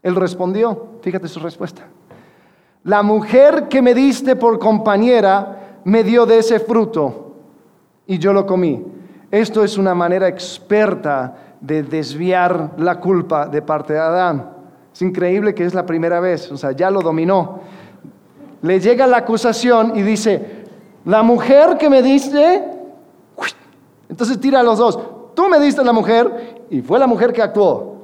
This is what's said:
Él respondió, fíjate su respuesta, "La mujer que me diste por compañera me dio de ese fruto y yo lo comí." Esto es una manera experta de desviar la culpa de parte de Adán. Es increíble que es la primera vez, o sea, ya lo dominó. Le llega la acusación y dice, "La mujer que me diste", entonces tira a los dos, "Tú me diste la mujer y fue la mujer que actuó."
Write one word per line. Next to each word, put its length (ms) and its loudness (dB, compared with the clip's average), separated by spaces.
Él 140 -2
respondió, 840 -4
fíjate 260 -8
su 120 -14
respuesta, 440 -12
"La 180 0
mujer 640 4
que 160 0
me 120 4
diste 420 2
por 240 2
compañera 1200 0
me 220 2
dio 200 4
de 140 4
ese 220 2
fruto 720 -4
y 120 -4
yo 140 0
lo 140 2
comí." 380 -2
Esto 360 0
es 120 -4
una 160 0
manera 360 0
experta 1080 -4
de 220 -4
desviar 920 -2
la 240 -2
culpa 480 -2
de 120 -4
parte 340 -6
de 40 -2
Adán. 520 -2
Es 80 -8
increíble 500 -2
que 120 -4
es 100 -4
la 100 -4
primera 360 -2
vez, 320 -4
o 40 -12
sea, 160 -6
ya 180 -2
lo 100 0
dominó. 600 -2
Le 160 0
llega 280 2
la 100 4
acusación 800 0
y 60 -2
dice, 640 -2
"La 180 2
mujer 520 4
que 140 2
me 120 6
diste", 600 2
entonces 300 -4
tira 220 2
a 20 4
los 160 2
dos, 200 0
"Tú 140 0
me 100 4
diste 240 2
la 100 2
mujer 800 -2
y 120 -4
fue 180 0
la 80 4
mujer 240 0
que 100 -2
actuó." 600 0